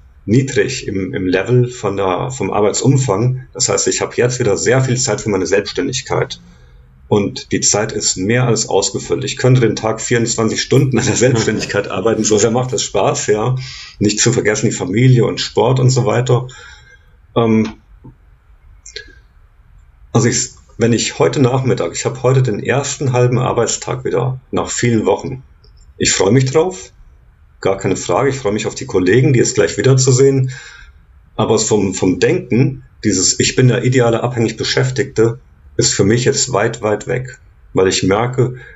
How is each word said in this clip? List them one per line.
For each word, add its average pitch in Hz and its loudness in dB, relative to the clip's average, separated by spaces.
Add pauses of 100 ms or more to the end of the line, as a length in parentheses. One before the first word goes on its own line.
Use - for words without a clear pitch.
(260)
niedrig 123 0
im, 95 -4
im 92 -4
Level 104 2
von 101 -4
der, 90 -2
vom 95 -4
Arbeitsumfang. 107 0
Das - -2
heißt, 98 0
ich 95 -2
hab - -4
jetzt 123 0
wieder 104 0
sehr 117 2
viel 123 0
Zeit 104 -2
für - -4
meine 92 0
Selbstständigkeit. - -4 (640)
Und - -2
die 104 0
Zeit 107 0
ist - -4
mehr 113 0
als 110 0
ausgefüllt. - -2
Ich - -6
könnte 127 4
den 107 2
Tag 110 -4
vierundzwanzig 113 -2
Stunden 131 2
an 104 0
der 104 0
Selbstständigkeit 107 0
<laughs> - -10
arbeiten. 107 0
So 107 2
sehr 113 2
macht 127 -2
das 101 -4
Spaß, 117 -2
ja. 110 0 (420)
Nicht 107 0
zu 123 2
vergessen 104 0
die 104 -2
Familie 113 4
und 90 -4
Sport 123 0
und 127 4
so 117 0
weiter. 120 0 (880)
Ähm, 110 2 (2500)
also 117 2
ich, - -2 (260)
wenn 117 2
ich - -4
heute 143 2
Nachmittag, 120 0
ich - -8
hab - -6
heute 131 4
den 110 -2
ersten 135 -2
halben 123 2
Arbeitstag 98 -2
wieder 87 -2 (100)
nach 90 -4
vielen 117 0
Wochen. 76 -2 (560)
Ich - 2
freu 95 2
mich 131 6
drauf, 165 -2 (680)
gar 95 0
keine 95 -2
Frage. 117 0
Ich 127 -6
freu 101 -2
mich 107 -2
auf 98 -6
die - -10
Kollegen, 98 2
die 123 4
jetzt - 0
gleich - 0
wiederzusehen. 131 4 (840)
Aber 110 0
vom, 98 0
vom 90 0
Denken, 131 0 (200)
dieses - 0
"Ich - 0
bin 127 6
der 110 2
ideale 120 2
abhängig 117 -2
Beschäftigte", 117 -2 (380)
ist - 0
für 101 2
mich 120 2
jetzt - 0
weit, 104 -2
weit 107 -2
weg. - -8 (320)
Weil 95 2
ich 92 0
merke, 113 0 (200)